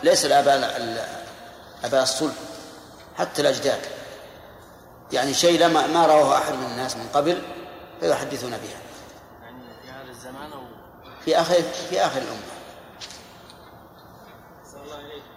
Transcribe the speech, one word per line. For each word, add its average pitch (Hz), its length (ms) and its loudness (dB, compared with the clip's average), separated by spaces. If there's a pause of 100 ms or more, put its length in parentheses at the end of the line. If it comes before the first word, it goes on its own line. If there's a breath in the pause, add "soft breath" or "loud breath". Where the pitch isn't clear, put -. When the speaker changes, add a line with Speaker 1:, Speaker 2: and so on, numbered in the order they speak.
Speaker 1:
ليس 165 220 6
الآباء 143 300 6
ال-، 117 500 -2 (760)
آباء 131 200 2
الصلب، 143 300 -2 (840)
حتى - 240 -4
الأجداد، 135 380 2 (1300)
يعني 135 220 0
شيء 170 260 6
لما، 165 280 4
ما 165 180 4
رواه 147 320 6
أحد - 160 0
من 131 180 -6
الناس 123 260 -6
من 113 160 -10
قبل 147 240 2 (640)
فيحدثون 135 520 -2
بها. 104 280 -12 (600)
Speaker 2:
يعني - 160 -20 (260)
في - 60 -20
هذا 131 200 -16
الزمان 127 420 -16
أو 139 100 -16 (640)
Speaker 1:
في 175 160 4
آخر، 170 200 4 (280)
في 185 160 0
آخر 135 160 0
الأمة. 110 300 -10 (2250)
Speaker 2:
أحسن - 180 -20
الله 147 160 -16
إليك. 143 240 -16 (140)